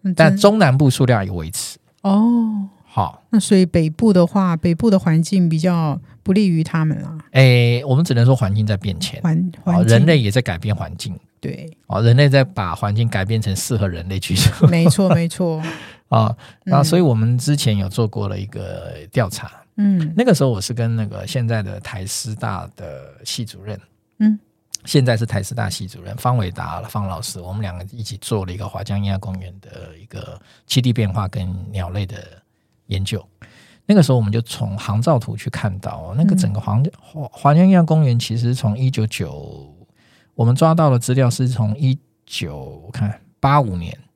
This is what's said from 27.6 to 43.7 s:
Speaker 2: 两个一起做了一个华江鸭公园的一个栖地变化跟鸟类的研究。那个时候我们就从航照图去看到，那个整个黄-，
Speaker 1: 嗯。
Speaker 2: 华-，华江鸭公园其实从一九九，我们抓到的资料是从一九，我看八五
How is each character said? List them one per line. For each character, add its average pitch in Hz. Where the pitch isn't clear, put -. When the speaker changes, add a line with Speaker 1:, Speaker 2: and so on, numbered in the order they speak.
Speaker 2:
两 90
个 90
一 120
起 104
做 101
了 90
一 -
个 98
华 98
江 101
鸭 98
公 95
园 92
的 82
一 107
个 98
栖 -
地 123
变 107
化 95
跟 92
鸟 90
类 98
的 92
研 98
究。 98
那 202
个 202
时 135
候 127
我 120
们 104
就 113
从 104
航 107
照 135
图 110
去 -
看 98
到， 80
那 147
个 185
整 147
个 101
黄-， 107
Speaker 1:
嗯。 165
Speaker 2:
华-， 156
华 143
江 175
鸭 185
公 156
园 123
其 117
实 120
从 110
一 131
九 110
九， 71
我 120
们 120
抓 160
到 160
的 127
资 123
料 131
是 123
从 110
一 135
九， 80
我 98
看 104
八 139
五 107